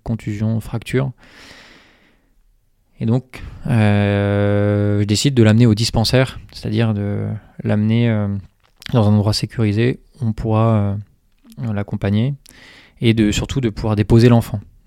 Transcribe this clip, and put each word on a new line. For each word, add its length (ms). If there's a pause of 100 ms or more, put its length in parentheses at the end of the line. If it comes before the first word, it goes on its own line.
contusions, 560
fractures. 520 (1900)
Et 60
donc, 360 (240)
euh, 1300
je 60
décide 280
de 80
l'amener 240
au 80
dispensaire, 680 (120)
c'est-à-dire 420
de 340 (360)
l'amener, 460
euh, 180 (680)
dans 140
un 60
endroit 200
sécurisé 680 (200)
où 60
on 60
pourra, 640 (600)
euh, 140
l'accompagner, 640 (640)
et 160
de, 160
surtout 280
de 100
pouvoir 260
déposer 340
l'enfant. 300 (280)